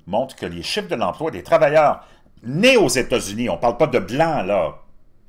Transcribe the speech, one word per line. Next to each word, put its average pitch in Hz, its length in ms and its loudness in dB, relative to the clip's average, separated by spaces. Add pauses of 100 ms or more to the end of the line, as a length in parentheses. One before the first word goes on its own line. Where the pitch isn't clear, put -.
montre 107 280 -4
que 101 120 -10
les 85 160 -10
chiffres 196 240 -6
de 170 80 -4
l'emploi 110 340 -4
des 95 140 -12
travailleurs 156 640 2 (340)
nés 156 360 2
aux 170 100 4
États-Unis, 117 640 -2
on 87 80 -2
parle 120 200 0
pas 156 100 2
de 123 120 2
blancs, 123 480 -2
là. 92 320 0 (500)